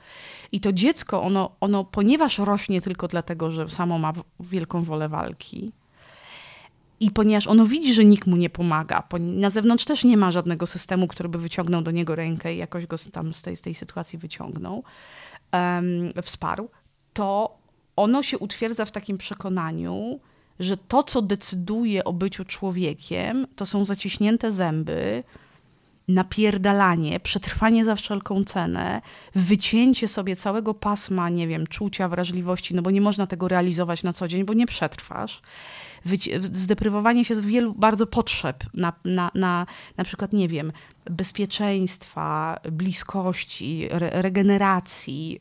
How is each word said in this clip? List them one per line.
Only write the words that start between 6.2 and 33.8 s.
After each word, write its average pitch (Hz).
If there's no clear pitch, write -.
i 220
ponieważ 214
ono 220
widzi, 269
że 220
nikt 208
mu 180
nie 175
pomaga, 160
poni-, 175
na 196
zewnątrz 226
też 294
nie 247
ma 190
żadnego 170
systemu, 180
który 175
by 170
wyciągnął 170
do 165
niego 165
rękę 165
i -
jakoś 170
go 165
z-, -
tam 160
z -
tej, 175
z -
tej 165
sytuacji -
wyciągnął, 175
em, 175
wsparł, -
to 202
ono 233
się -
utwierdza 226
w 208
takim 202
przekonaniu, 185
że 185
to, 254
co 262
decyduje 202
o -
byciu 185
człowiekiem, 190
to 196
są 202
zaciśnięte 208
zęby, 160
napierdalanie, 185
przetrwanie 226
za 220
wszelką 196
cenę, 170
wycięcie 214
sobie 190
całego 208
pasma, 202
nie 170
wiem, 160
czucia, 196
wrażliwości, 175
no 175
bo 185
nie 196
można 202
tego 180
realizować 175